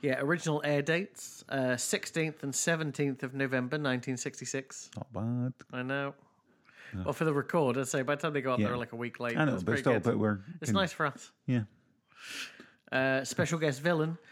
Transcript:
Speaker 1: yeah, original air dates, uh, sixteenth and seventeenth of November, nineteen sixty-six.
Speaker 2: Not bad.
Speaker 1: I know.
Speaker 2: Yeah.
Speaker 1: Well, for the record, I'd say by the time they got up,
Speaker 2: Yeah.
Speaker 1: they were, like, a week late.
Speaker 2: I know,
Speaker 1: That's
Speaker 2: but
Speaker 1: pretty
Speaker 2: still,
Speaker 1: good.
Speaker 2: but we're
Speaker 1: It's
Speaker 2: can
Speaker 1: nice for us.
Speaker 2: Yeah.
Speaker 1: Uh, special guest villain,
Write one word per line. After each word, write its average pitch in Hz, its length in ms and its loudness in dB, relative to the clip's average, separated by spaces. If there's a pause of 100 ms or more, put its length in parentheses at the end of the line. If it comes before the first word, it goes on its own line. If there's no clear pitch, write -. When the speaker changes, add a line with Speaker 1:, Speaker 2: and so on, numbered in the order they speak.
Speaker 1:
yeah, 131 180 2
original 151 440 2
air 147 180 2
dates, - 680 -2
uh, 127 280 2
sixteenth - 680 -2
and 139 120 -4
seventeenth 147 680 0
of 131 120 -6
November, 131 440 0
nineteen 127 380 0
sixty-six. - 800 -8
Speaker 2:
Not - 160 -10
bad. 127 400 -2 (200)
Speaker 1:
I 127 100 -6
know. 139 320 -4 (800)
Speaker 2:
Yeah. 95 100 -4
Speaker 1:
Well, 151 80 0
for 165 120 0
the 156 100 2
record, 139 440 2
I'd 131 100 0
say 139 140 0
by 143 120 2
the 143 80 -6
time 160 100 -2
they 143 80 0
got 127 140 2
up, 117 60 2
Speaker 2:
Yeah. 107 60 4
Speaker 1:
they 110 60 2
were, 123 60 -2
like, 117 140 -6
a 117 40 -10
week 120 240 -6
late. 120 160 0
Speaker 2:
I 156 80 4
know, 139 80 4
Speaker 1:
That's 95 100 -2
Speaker 2:
but 90 100 0
Speaker 1:
pretty 139 100 0
Speaker 2:
still, 135 120 4
Speaker 1:
good. 101 100 2
Speaker 2:
but 117 140 4
we're 104 200 2 (240)
Speaker 1:
It's - 80 -2
Speaker 2:
can - 40 4
Speaker 1:
nice 190 180 4
for 160 140 -2
us. - 240 -8 (160)
Speaker 2:
Yeah. 123 160 4 (1300)
Speaker 1:
Uh, 131 340 2
special 165 340 0
guest 143 240 2
villain, 165 340 2 (160)